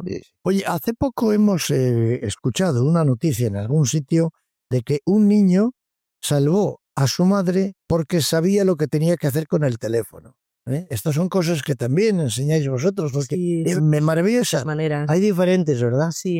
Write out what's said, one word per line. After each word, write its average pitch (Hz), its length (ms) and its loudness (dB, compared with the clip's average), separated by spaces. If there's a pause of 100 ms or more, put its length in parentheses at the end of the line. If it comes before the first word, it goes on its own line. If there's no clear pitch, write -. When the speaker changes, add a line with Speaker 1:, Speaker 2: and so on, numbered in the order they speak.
Speaker 1:
Sí, 95 120 -8
sí. - 140 -20 (120)
Oye, 196 240 0
hace 180 260 -4
poco 233 400 -2
hemos, 208 380 2
eh, 123 520 0
escuchado 127 600 -2
una 165 180 2
noticia 123 440 0
en 98 80 -4
algún 123 320 0
sitio 165 420 0 (400)
de 123 140 -2
que 143 220 -4
un 208 220 4
niño 202 440 4 (500)
salvó 147 600 0 (140)
a 139 120 2
su - 180 0
madre 190 480 0 (140)
porque 165 340 0
sabía 190 440 2
lo 185 100 2
que 147 120 -2
tenía 160 300 0
que 156 100 -2
hacer 151 200 -2
con 160 160 0
el 123 160 0
teléfono, 110 560 -6 (320)
¿eh? 147 220 -4
Estas 139 260 -4
son 175 140 0
cosas 170 340 -2
que 147 120 -2
también 180 440 0
enseñáis 143 480 -2
vosotros, 151 460 -2
porque 139 220 -4
Speaker 2:
Sí, 175 300 -2
Speaker 1:
es 175 100 0
Speaker 2:
sí. 151 60 0
Speaker 1:
me 151 200 2
maravillosa. 170 560 0
Speaker 2:
Muchas 127 80 -4
maneras. 151 440 -2
Speaker 1:
Hay 170 120 2
diferentes, 180 600 2
¿verdad? 131 300 0
Speaker 2:
Sí, 175 280 -4